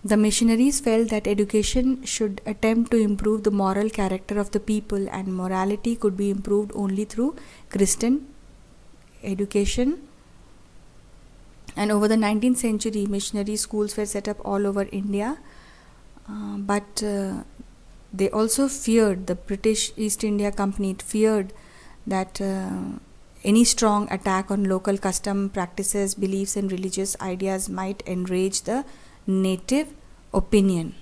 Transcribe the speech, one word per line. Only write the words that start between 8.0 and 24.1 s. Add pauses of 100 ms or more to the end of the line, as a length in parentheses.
education. (1800)
And
over
the (100)
nineteenth
century, (100)
missionary
schools
were
set
up
all
over (140)
India. (880)
Uh, (160)
but,
uh, (680)
they
also
feared,
the
British
East
India
Company (220)
feared (640)
that,
uh, (480)
any
strong (120)